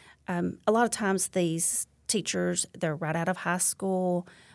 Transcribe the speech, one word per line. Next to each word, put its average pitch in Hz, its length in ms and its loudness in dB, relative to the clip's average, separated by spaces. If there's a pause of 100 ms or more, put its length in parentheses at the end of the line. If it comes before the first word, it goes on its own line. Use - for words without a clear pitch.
(280)
um, 175 300 -2 (100)
a 214 40 6
lot 226 120 4
of 226 80 0
times 196 360 0
these 165 600 0 (180)
teachers, 180 580 -2 (140)
they're 160 160 -2
right 156 220 -2
out 165 120 0
of 185 100 0
high 175 200 0
school. 180 680 0 (260)